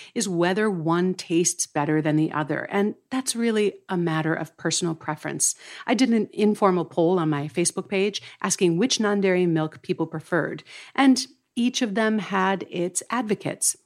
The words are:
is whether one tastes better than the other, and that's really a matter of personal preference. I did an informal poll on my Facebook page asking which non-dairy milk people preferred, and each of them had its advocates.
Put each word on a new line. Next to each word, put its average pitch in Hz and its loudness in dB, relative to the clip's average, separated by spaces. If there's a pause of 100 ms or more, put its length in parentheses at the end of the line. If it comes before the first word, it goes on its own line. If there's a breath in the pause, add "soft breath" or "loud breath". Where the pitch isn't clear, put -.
(140)
is 214 -4
whether 185 2
one 175 0
tastes 170 -2
better 151 0
than 151 2
the 156 2
other, 147 -4
and 202 0 (160)
that's 262 -4
really 220 0 (140)
a 185 -2
matter 160 0
of - -6
personal 165 -2
preference. - -4 (320 loud breath)
I 247 2
did 233 4
an 220 2
informal 202 2
poll 175 2
on 160 0
my 147 -2
Facebook 175 -4
page 196 -2 (180 loud breath)
asking 180 2
which 254 2
non-dairy 196 2
milk 160 0
people 170 -2
preferred, 160 -4 (320 loud breath)
and 262 4 (300)
each 240 0
of 202 -2
them 220 0
had 190 0
its 180 -4
advocates. - -2